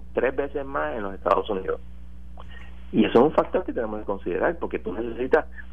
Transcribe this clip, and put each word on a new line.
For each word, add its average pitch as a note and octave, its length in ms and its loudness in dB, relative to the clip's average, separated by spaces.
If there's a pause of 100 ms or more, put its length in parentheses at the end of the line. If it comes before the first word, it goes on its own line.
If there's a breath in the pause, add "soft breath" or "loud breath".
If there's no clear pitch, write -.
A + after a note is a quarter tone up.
(140)
tres B2+ 220 2
veces C#3+ 300 -2
más D3 300 -2
en G#2+ 80 -4
los G2 120 -4
Estados F#2+ 340 4
Unidos. F#2+ 300 -2 (1120 loud breath)
Y B2 120 6
eso - 140 6
es B2 80 10
un D#3 60 6
factor F3 340 2
que - 80 -6
tenemos G#2+ 260 -2
que G#2+ 60 -8
considerar, G2 540 0
porque F#2+ 180 -4
tú - 160 -4
necesitas, B2 520 2 (260 loud breath)